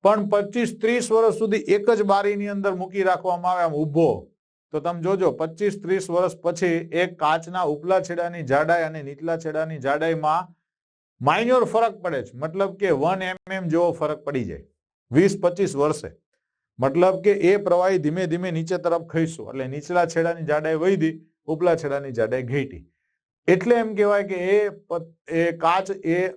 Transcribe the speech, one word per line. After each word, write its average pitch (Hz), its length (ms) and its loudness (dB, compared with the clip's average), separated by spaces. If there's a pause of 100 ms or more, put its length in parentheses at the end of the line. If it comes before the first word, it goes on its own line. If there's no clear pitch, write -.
પણ 208 260 4
પચીસ 208 480 0
ત્રીસ 240 320 0
વર્ષ 226 280 4
સુધી 196 380 0
એક 202 140 2
જ 214 140 2
બારીની 202 500 0
અંદર 196 200 -2
મૂકી 190 320 -4
રાખવામાં 180 460 0
આવે 180 120 0
આમ 160 100 0
ઊભો, 151 360 2 (640)
તો 151 80 -2
તમે 170 220 -6
જોજો, 180 300 2
પચીસ 175 500 -4
ત્રીસ 190 280 -2
વર્ષ 180 260 0
પછી 170 400 -2 (140)
એ 175 160 0 (100)
કાચના 165 500 -2
ઉપલા 165 340 0
છેડાની 170 440 -6
જાડાઈ 156 420 2
અને 156 160 -10
નીચલા 156 360 -6
છેડાની 160 400 -6
જાડાઈમાં 156 720 -2 (680)
માઇનોર 220 460 2
ફરક 220 360 0
પડે 160 200 -2
છે, - 140 -14
મતલબ 190 400 -4
કે 190 160 0
વન 170 300 0
એમ 185 340 -8
એમ 185 120 -4
જેવો 170 240 4
ફરક 151 320 -4
પડી 135 200 -2
જાય 80 200 -10 (460)
વીસ 190 300 6
પચીસ 175 360 0
વર્ષે. 147 340 0 (680)
મતલબ 170 440 4
કે 202 120 4 (160)
એ 202 80 6
પ્રવાહી 185 400 2
ધીમે 160 280 -2
ધીમે 175 260 -4
નીચે 165 260 -2
તરફ 170 300 -2
ખસ્યો, 160 420 -4
એટલે 131 180 -6
નીચલા 165 380 0
છેડાની 165 400 -2
જાડાઈ 151 360 0
વધી, 160 340 2 (300)
ઉપલા 165 300 2
છેડાની 139 360 -6
જાડાઈ 117 380 -2
ઘટી. 131 340 -6 (640)
એટલે 185 260 4
એમ 226 220 0
કહેવાય 202 340 2
કે 185 80 -4 (140)
એ 208 180 2
પ-, 165 400 -8 (160)
એ 165 180 0 (200)
કાચ 190 260 2
એ 180 300 -2 (160)